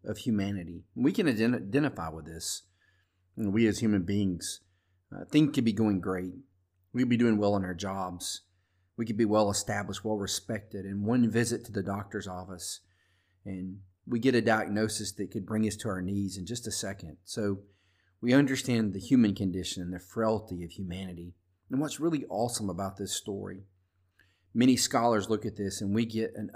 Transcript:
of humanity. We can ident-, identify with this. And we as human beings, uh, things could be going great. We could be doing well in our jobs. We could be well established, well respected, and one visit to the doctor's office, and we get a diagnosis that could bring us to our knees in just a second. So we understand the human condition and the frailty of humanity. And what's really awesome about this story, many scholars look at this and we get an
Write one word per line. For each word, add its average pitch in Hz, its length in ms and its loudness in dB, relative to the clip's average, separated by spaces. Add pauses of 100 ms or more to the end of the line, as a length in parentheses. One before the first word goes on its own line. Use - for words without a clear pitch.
of 101 140 -6
humanity. 98 680 -2 (100)
We 123 160 4
can 196 160 2
ident-, 113 300 2
identify 101 520 -2
with 78 160 -10
this. - 380 -8 (760)
And 104 160 0
we 113 140 6
as 101 100 2
human 107 240 2
beings, 95 600 -2 (540)
uh, 92 160 -12
things 151 220 6
could 123 100 2
be 113 100 4
going 104 280 2
great. 92 320 -4 (580)
We 123 120 0
could 120 60 2
be 120 80 4
doing 113 200 6
well 101 180 4
in 95 80 2
our 90 120 -4
jobs. 92 680 -6 (560)
We 117 80 -4
could 107 120 -4
be 113 80 4
well 104 260 4
established, 101 540 -4
well 107 100 0
respected, 101 680 -6
and 101 180 -6
one 117 260 4
visit 113 360 0
to 101 80 -14
the 98 100 -2
doctor's 101 460 -6
office, 90 500 -10 (640)
and 95 360 -8 (280)
we 120 120 0
get 123 160 4
a 113 60 6
diagnosis 107 720 0
that 98 200 -8
could 95 140 -6
bring 110 220 0
us 101 80 -4
to - 140 -6
our 92 120 -4
knees 98 360 -2
in 90 80 -8
just 120 200 -8
a 107 60 -8
second. 95 540 -8
So 101 340 -2 (640)
we 120 100 2
understand 127 600 4
the 95 80 -8
human 110 340 6
condition 90 480 -4
and 90 100 -6
the 87 60 -8
frailty 110 640 -2
of 82 80 -10
humanity. 90 600 -10 (360)
And 135 120 0
what's 147 180 -4
really 156 300 0
awesome 107 400 -2
about 98 260 -4
this 98 160 -6
story, 98 520 -8 (880)
many 123 240 6
scholars 117 520 4
look 107 160 0
at 104 120 -6
this 98 240 -4
and 101 120 0
we 113 120 4
get 110 320 -2
an 107 180 -8